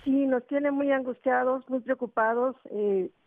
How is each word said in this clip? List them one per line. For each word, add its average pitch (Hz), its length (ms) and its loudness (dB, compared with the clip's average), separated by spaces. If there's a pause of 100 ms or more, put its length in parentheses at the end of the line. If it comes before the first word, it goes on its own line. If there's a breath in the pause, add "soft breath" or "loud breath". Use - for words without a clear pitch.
sí, 277 220 2
nos 254 200 0
tiene 285 240 0
muy 277 220 0
angustiados, 254 760 0
muy 262 100 0
preocupados. 240 760 0 (160)
Eh, 202 400 0 (160)